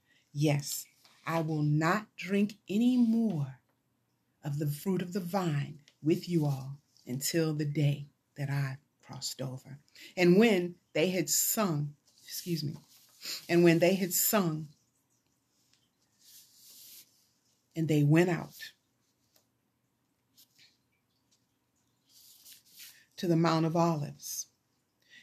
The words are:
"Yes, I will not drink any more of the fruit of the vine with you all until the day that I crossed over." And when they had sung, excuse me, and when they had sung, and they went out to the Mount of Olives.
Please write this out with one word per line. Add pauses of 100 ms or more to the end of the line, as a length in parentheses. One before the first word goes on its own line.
(320)
"Yes, (400)
I
will
not (100)
drink (140)
any
more (800)
of
the
fruit
of
the
vine (220)
with
you
all (280)
until
the
day (280)
that
I (240)
crossed
over." (380)
And
when (180)
they
had
sung, (300)
excuse
me, (720)
and
when
they
had
sung, (3000)
and
they
went
out (4000)
to
the
Mount
of
Olives. (760)